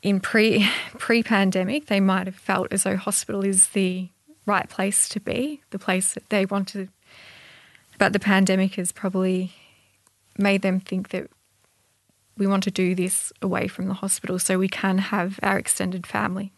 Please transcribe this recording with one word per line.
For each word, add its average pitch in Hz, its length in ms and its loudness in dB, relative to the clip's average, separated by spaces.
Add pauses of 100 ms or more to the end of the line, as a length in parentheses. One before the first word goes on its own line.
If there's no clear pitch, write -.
in 196 180 2
pre, 214 480 4 (140)
<laughs> - 160 -14
pre-pandemic, 208 880 2
they 202 120 2
might 190 260 2
have 190 100 -10
felt 190 360 -2
as 196 120 0
though 196 140 0
hospital 196 460 -4
is 196 260 4
the 185 400 -2 (360)
right 202 240 0
place - 400 0
to 214 100 -6
be, 277 500 -4
the 196 100 -10
place 185 340 -2
that - 160 -12
they 196 160 2
want 196 240 -4
to. 190 180 -8 (1120)
But 196 140 4
the 202 60 2
pandemic 190 560 4
has 180 180 -4
probably 185 580 -2 (840)
made 196 260 4
them 190 160 2
think 190 300 -6
that - 200 -8 (1080)
we 196 100 2
want 196 160 2
to 196 80 -2
do 185 240 2
this 185 360 -2 (100)
away 185 260 0
from 185 220 -6
the 196 60 -2
hospital - 440 -4
so 185 180 2
we 190 120 2
can 190 280 0
have 190 460 -2
our 196 160 2
extended 185 480 -4
family. 196 500 -4